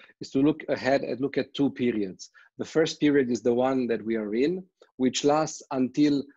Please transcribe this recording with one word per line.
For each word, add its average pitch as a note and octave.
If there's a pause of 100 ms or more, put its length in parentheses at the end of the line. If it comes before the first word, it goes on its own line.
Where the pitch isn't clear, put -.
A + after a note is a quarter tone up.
(200)
is -
to C3+
look D3+
ahead C3
and C3+
look C3+
at C3+
two C#3
periods. G#2+ (280)
The -
first D#3
period C#3+
is A#2+
the B2
one B2+
that A2+
we A2
are G#2+
in, D#3+ (340)
which B2+
lasts D3 (100)
until C#3 (140)